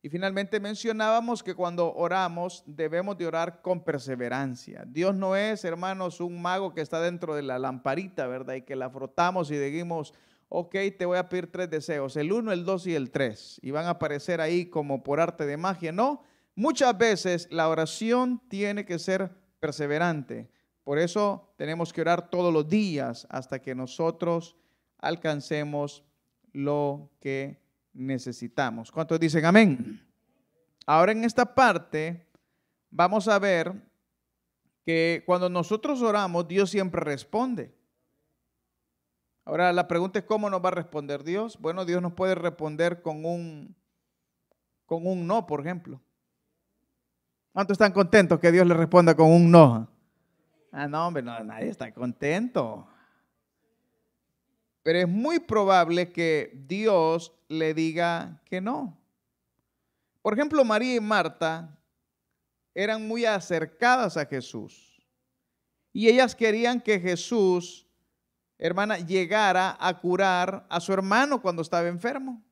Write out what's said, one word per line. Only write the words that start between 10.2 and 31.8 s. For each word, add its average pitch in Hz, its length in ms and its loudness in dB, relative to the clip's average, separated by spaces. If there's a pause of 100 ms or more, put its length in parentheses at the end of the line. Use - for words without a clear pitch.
"Ok, 170 260 -6 (220)
te 180 80 -4
voy 180 120 0
a 180 100 -4
pedir 175 240 -6
tres 180 180 -6
deseos, 143 460 -6
el 151 160 -2
uno, 220 200 -2
el 175 120 -4
dos 185 240 -4
y 165 80 -2
el 131 160 -4
tres". - 500 -4
Y 131 100 -10
van 156 140 -4
a 175 60 -2
aparecer 160 480 -4
ahí 170 280 -2
como 143 360 -4
por 143 160 -2
arte 170 260 -2
de 143 120 -6
magia. 175 340 -6
No, 254 320 -2 (320)
muchas 247 420 2
veces 180 540 0
la 160 160 0
oración 226 800 -2
tiene 202 380 -6
que 170 120 -6
ser 190 320 -4 (300)
perseverante. 147 880 -4 (340)
Por 143 160 -2
eso 196 580 -2
tenemos 160 340 -6
que 165 100 -6
orar 170 280 0
todos 175 240 0
los 151 140 0
días 156 640 -2
hasta 135 300 -8
que 131 160 -10
nosotros 165 800 -4 (440)
alcancemos 147 1040 -6 (500)
lo 143 680 -4
que 139 460 -8 (280)
necesitamos. 123 1000 -6
¿Cuántos 160 280 -2
dicen 160 240 2
amén? 170 640 4 (800)
Ahora 170 280 4
en 226 100 -2
esta 240 320 0
parte 170 720 0 (640)